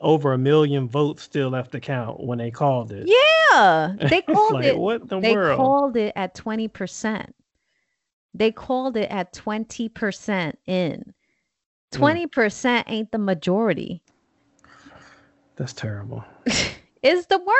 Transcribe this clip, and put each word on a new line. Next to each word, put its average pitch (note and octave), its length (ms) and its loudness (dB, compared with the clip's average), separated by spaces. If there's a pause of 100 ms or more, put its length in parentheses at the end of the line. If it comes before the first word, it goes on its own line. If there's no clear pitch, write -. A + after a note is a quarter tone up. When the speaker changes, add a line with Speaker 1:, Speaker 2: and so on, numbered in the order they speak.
Speaker 1:
over D3 320 4
a B2+ 60 0
million C#3+ 500 2
votes D3 320 -2
still C3+ 280 -4
left B2+ 240 -6
to C3 60 -8
count B2 440 -6
when B2 160 -4
they A#2 100 -6
called A#2+ 420 -2
it. G2+ 160 -10
Speaker 2:
Yeah, F#4 880 6
Speaker 1:
<laughs> D3 120 0
Speaker 2:
they E4 80 4
Speaker 1:
It's F#4 160 -4
Speaker 2:
called G#4+ 200 4
Speaker 1:
like, - 120 0
Speaker 2:
it. C4 140 2
Speaker 1:
what A3+ 300 -4
the F#3+ 100 -4
Speaker 2:
They A3 160 2
Speaker 1:
world? D#3+ 220 2
Speaker 2:
called C4+ 400 2
it G#3 180 -2
at F#3 180 -6
twenty A3 340 -6
percent. - 680 -8 (960)
They G#3+ 180 0
called B3+ 460 -4
it G#3 140 -2
at F#3 200 -6
twenty A3 580 -8
percent F#3+ 760 -6
in. F3+ 380 -4 (880)
Speaker 1:
Mm. - 40 -10
Speaker 2:
Twenty E4 280 2
percent A#3+ 640 0
ain't A3 220 -6
the A3 80 -4
majority. F#3 840 -2 (1500)
Speaker 1:
That's C3 180 -10
terrible. A2 500 -10 (240)
Speaker 2:
<laughs> A#3+ 60 0 (500)
It's F4 220 2
the G4 120 2 (220)